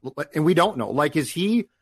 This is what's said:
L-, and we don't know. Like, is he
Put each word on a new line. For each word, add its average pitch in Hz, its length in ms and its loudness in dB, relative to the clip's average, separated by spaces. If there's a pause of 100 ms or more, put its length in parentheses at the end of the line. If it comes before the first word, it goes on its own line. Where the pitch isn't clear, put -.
L-, 127 100 -12 (180)
and 151 120 0
we 175 100 4
don't 175 220 2
know. 104 160 -4
Like, 147 240 0
is - 160 -2
he 208 340 0 (160)